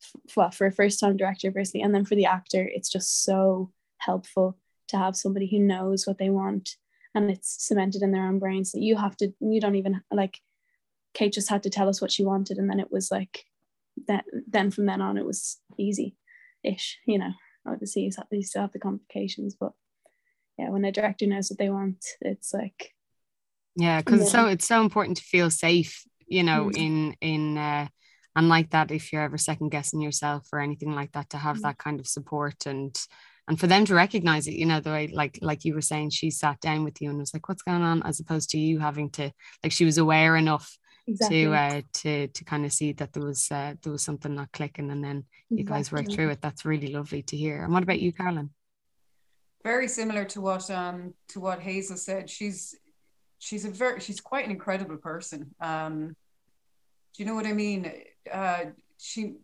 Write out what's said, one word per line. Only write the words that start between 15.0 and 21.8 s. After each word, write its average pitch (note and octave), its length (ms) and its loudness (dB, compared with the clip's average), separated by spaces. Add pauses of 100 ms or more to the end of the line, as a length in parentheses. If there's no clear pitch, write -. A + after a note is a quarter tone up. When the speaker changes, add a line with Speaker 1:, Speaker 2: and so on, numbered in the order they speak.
Speaker 1:
on, G3 160 0
it G3+ 80 -2
was - 340 -6 (180)
easy-ish, - 1300 -6
you G#3 140 2
know. F#3 120 -4 (360)
Obviously, G3+ 360 -4
you G3 80 -2 (320)
still G3 180 -6
have G3 100 -4
the G3 80 -12
complications, G3+ 800 -6
but - 140 -6 (840)
yeah, - 120 -4
when G3 160 0
a G3 60 0
director G#3 360 0
knows G3 220 0
what G3+ 100 -10
they G3 100 0
want, G3 360 -4 (160)